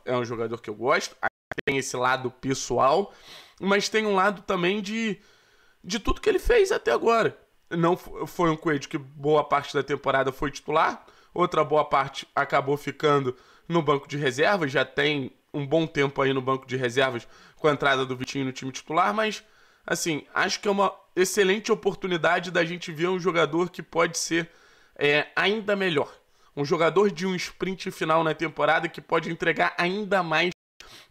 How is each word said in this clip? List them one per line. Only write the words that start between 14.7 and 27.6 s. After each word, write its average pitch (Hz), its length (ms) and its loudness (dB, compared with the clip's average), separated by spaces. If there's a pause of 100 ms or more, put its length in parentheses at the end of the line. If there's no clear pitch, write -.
já 131 140 2
tem 143 480 -2 (200)
um 143 140 -4
bom 156 200 2
tempo 139 340 -2
aí 135 120 2
no 135 100 -2
banco 131 240 -2
de 120 100 -6
reservas 127 500 0 (300)
com 156 120 0
a 147 40 6
entrada 135 320 2
do 127 120 -6
Vitinho 135 280 -6
no 131 80 -4
time 131 200 -10
titular, 185 420 -2
mas, 214 280 -2 (440)
assim, 170 480 -4
acho 185 260 -2
que 208 80 -2
é - 20 4
uma 196 240 0 (220)
excelente 202 540 2
oportunidade 180 800 0
da 170 140 2
gente 170 280 -8
ver 160 160 -2
um 185 100 0
jogador 170 520 0
que - 120 -12
pode 165 360 -2
ser, 165 320 -2 (460)
é, 147 380 2
ainda 202 420 0
melhor. 175 360 0 (440)
Um 143 80 -2
jogador 165 460 4
de 170 160 -4
um 185 80 0
sprint 180 560 -6